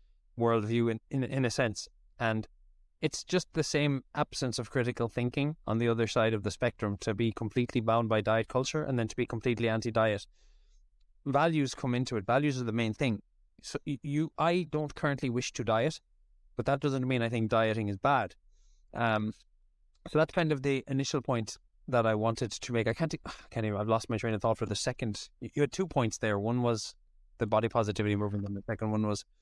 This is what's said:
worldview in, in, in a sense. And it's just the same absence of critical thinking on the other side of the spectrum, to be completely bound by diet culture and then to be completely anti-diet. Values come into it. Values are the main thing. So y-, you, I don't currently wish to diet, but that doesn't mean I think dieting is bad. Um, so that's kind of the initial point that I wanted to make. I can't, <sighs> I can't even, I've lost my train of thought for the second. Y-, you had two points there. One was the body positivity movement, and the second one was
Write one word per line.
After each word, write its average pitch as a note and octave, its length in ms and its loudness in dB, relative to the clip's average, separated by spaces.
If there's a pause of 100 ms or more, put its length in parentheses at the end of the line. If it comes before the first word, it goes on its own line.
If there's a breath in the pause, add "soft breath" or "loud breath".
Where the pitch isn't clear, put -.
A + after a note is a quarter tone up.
(380)
worldview A#2 520 4
in, A2 100 -2 (100)
in, C3+ 140 0
in C3 200 0
a A#2 60 2
sense. - 380 -2 (300)
And A2 280 0 (540)
it's - 240 -2
just - 300 0
the D#3 100 0
same C#3+ 400 0 (100)
absence C#3 440 -2
of A#2 120 -6
critical A#2+ 380 0
thinking C#3 480 -2 (100)
on A2 120 2
the A#2 100 2
other A2+ 180 2
side A2+ 280 2
of G#2 80 -2
the G2+ 80 -2
spectrum, G#2+ 480 -2
to A2 160 -2
be A2+ 180 2
completely A#2+ 480 -2
bound A2+ 300 2
by A2 100 4
diet A2 280 2
culture C3 360 -2
and C3 140 0
then A2+ 100 0
to - 80 -14
be B2 80 0
completely A#2 440 0
anti-diet. A2 580 0 (1000)
Values C#3+ 480 2
come B2 200 -2
into B2 220 -2
it. G2 80 -2
Values C3 360 2
are B2 40 -4
the A2+ 80 -2
main A2+ 220 0
thing. A#2 260 0 (420)
So - 240 -8
y-, C#3+ 160 -4
you, D3 360 -2
I E3+ 320 2
don't D3+ 240 -4
currently C#3 340 -2
wish B2 240 -2
to A#2+ 120 -6
diet, A#2 360 0 (560)
but A#2+ 80 -4
that C3+ 160 0
doesn't C3+ 260 0
mean B2+ 140 0
I A#2 80 0
think A2+ 220 0
dieting A2 380 2
is G2+ 100 -4
bad. C3 360 0 (600)
Um, A2 400 0 (760)
so D3+ 100 2
that's D#3 140 2
kind D#3+ 180 2
of C3+ 120 -2
the C#3 260 0
initial C3+ 320 -2
point A#2 380 -2 (300)
that A#2 180 4
I A2 80 4
wanted A2+ 380 0
to - 200 -8
make. A2+ 160 2
I A#2 60 2
can't, D#3+ 260 -4
<sighs> - 60 -14
I - 60 -12 (180 loud breath)
can't A2 160 -2
even, G#2 120 0
I've G#2+ 100 -2
lost A2+ 200 2
my A#2 80 -2
train A2+ 160 -2
of G#2 80 -2
thought A2+ 160 2
for - 80 -4
the G#2 100 -2
second. A#2 540 -4 (140)
Y-, A#2 120 -10
you C#3+ 60 0
had C#3+ 120 2
two F#3+ 140 -2
points B2 300 0
there. G#2 220 0
One A#2 240 0
was A#2+ 320 0 (460)
the A#2 60 0
body A2 220 4
positivity G#2 460 2
movement, G2+ 320 -2
and G2+ 100 -6
the G2 100 -10
second A2 260 -4
one G#2+ 140 0
was G#2 180 -2 (180)